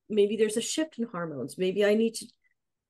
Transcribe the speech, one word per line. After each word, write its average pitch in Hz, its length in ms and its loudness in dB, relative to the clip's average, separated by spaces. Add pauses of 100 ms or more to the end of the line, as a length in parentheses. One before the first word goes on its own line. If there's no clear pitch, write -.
maybe 208 280 2
there's 214 200 2
a 226 40 2
shift - 360 -4
in 233 80 -4
hormones. 151 520 -8
Maybe 185 280 0
I 208 80 4
need 226 220 2
to - 120 -10 (640)